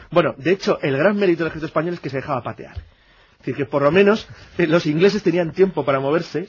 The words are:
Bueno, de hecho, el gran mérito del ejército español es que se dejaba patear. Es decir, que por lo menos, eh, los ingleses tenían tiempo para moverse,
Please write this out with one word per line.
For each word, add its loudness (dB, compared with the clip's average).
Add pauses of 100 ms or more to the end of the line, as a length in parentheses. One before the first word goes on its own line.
(120)
Bueno, 2
de -2
hecho, -2
el 0
gran 2
mérito 0
del -2
ejército -8
español -4
es -12
que -10
se -6
dejaba -6
patear. -14
Es -20
decir, -6
que -4
por -2
lo 4
menos, 4 (280)
eh, 0
los 2
ingleses 2
tenían 0
tiempo 0
para 0
moverse, -2